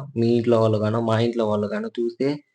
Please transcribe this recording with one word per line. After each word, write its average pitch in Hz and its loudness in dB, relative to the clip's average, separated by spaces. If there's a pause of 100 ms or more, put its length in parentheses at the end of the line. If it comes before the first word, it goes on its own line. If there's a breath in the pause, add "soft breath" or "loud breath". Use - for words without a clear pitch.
(140)
మీ 117 0
ఇంట్లో 117 2
వాళ్ళు 110 2
గానో 107 0
మా 110 0
ఇంట్లో 117 0
వాళ్ళు 104 0
గానో 107 -6
చూస్తే 117 -4 (280)